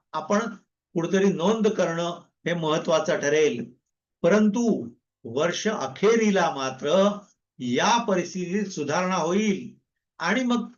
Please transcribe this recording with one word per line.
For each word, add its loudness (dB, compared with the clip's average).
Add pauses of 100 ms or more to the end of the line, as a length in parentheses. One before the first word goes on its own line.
(120)
आपण -2 (560)
कुठेतरी 2
नोंद 0
करणं 0 (360)
हे -2
महत्वाचं 0
ठरेल. 2 (500)
परंतु 2 (360)
वर्ष -2
अखेरीला 2
मात्र 0 (400)
या 0
परिस्थितीत -2
सुधारणा -2
होईल -2 (440)
आणि -2
मग -2